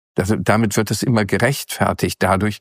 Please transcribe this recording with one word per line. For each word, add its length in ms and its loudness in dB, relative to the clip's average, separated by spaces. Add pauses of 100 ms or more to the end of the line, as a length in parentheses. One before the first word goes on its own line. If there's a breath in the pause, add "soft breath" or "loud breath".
(160)
Das, 220 0
damit 380 2
wird 160 0
es 120 -2
immer 200 2
gerechtfertigt 1000 -2
dadurch, 400 0